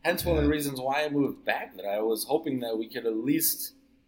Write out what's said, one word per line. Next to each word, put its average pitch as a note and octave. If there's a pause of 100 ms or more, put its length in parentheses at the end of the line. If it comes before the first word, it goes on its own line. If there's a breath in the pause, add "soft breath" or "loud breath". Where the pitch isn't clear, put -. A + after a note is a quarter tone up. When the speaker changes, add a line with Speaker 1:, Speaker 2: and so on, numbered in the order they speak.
Speaker 1:
hence F3
one E3+
of D3+
the D3
Speaker 2:
Yeah. D3+
Speaker 1:
reasons C#3+
why C3+
I D3+
moved C#3+
back, C#3
that F#2+
I G2+
was A2
hoping C#3+
that A2+
we A2+
could A#2
at A2+
least C#3+ (340)